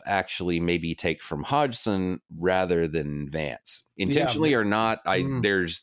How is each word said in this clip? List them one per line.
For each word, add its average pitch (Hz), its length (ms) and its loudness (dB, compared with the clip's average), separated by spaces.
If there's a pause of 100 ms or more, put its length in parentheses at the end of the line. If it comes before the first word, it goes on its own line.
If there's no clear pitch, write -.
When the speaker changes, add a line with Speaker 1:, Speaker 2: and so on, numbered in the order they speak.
Speaker 1:
actually 90 560 0
maybe 85 340 0
take 82 280 -2
from 76 200 -6
Hodgson 110 800 0 (160)
rather 87 500 2
than 73 440 -4
Vance? 73 520 -6 (140)
Speaker 2:
Yeah, 98 80 -2
Speaker 1:
Intentionally 143 460 2
Speaker 2:
but 135 80 4
Speaker 1:
or 110 80 2
not, 110 400 2
I, 95 140 2
Speaker 2:
Mm. 127 220 -2
Speaker 1:
there's, 95 400 2